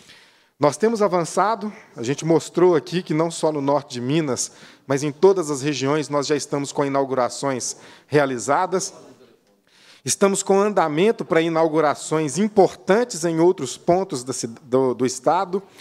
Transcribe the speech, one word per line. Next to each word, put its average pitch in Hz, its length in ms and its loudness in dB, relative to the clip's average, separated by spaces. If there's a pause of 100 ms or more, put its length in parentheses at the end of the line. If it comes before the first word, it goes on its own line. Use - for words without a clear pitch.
(600)
Nós 143 160 4
temos 220 260 0
avançado, 196 680 -2 (240)
a 120 80 -8
gente 139 200 -4
mostrou 165 520 2
aqui 165 260 -4
que 170 100 -8
não 160 200 0
só 160 180 -2
no 151 100 -4
norte 139 340 -2
de 123 60 -8
Minas, 135 520 -2 (340)
mas 135 160 -2
em 151 80 -2
todas 180 400 2
as 139 100 -4
regiões 139 480 -2
nós 143 200 -2
já 147 80 2
estamos 143 340 -6
com 147 140 -2
inaugurações 131 920 -2 (300)
realizadas. 143 880 0 (1120)
Estamos 196 400 0
com 196 160 4
andamento 196 640 0
pra 165 180 2
inaugurações 156 960 0
importantes 202 840 2
em 165 160 0
outros 170 360 2
pontos 175 460 0
da 127 100 -8
cid-, 117 300 -8
do, 127 320 0
do 117 100 -2
estado. 180 560 0 (200)